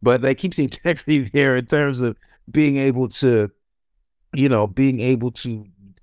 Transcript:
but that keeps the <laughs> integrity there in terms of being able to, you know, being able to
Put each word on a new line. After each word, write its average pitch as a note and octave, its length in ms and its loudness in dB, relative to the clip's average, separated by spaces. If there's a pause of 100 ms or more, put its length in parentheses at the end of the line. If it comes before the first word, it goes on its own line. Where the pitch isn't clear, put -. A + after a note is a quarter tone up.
but A#2+ 220 2
that C3+ 160 0
keeps F#3 180 -6
the D3+ 60 0
<laughs> - 0 -
integrity D3+ 560 -2
there C3+ 360 0
in B2 120 -4
terms C#3+ 340 0
of A#2 160 -2 (320)
being D3 280 2
able C3 320 0
to, A2 420 2 (840)
you C#3 160 2
know, G#2+ 160 2
being C3 340 0
able B2 320 0
to A2 340 -10 (380)